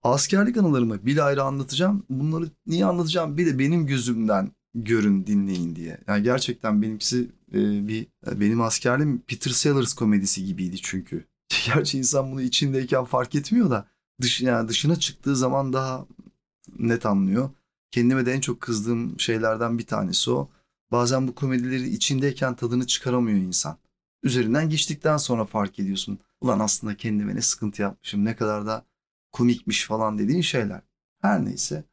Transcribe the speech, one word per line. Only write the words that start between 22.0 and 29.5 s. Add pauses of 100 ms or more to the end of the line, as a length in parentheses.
tadını
çıkaramıyor
insan. (460)
Üzerinden
geçtikten
sonra
fark
ediyorsun. (220)
"Ulan
aslında
kendime
ne
sıkıntı
yapmışım,
ne
kadar
da (460)
komikmiş."